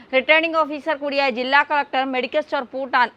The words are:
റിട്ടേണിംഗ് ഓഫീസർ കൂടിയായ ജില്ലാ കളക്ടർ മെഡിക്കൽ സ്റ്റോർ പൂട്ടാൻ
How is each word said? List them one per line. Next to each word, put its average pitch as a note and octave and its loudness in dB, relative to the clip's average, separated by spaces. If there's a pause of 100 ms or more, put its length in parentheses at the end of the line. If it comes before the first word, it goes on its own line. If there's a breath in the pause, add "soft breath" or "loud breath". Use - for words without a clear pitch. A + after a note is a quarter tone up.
(140)
റിട്ടേണിംഗ് D#4+ 2
ഓഫീസർ D4 -4
കൂടിയായ C#4 0
ജില്ലാ C4 2
കളക്ടർ C#4 -2 (120)
മെഡിക്കൽ C4 -2
സ്റ്റോർ C#4+ -4
പൂട്ടാൻ B3+ 0 (100)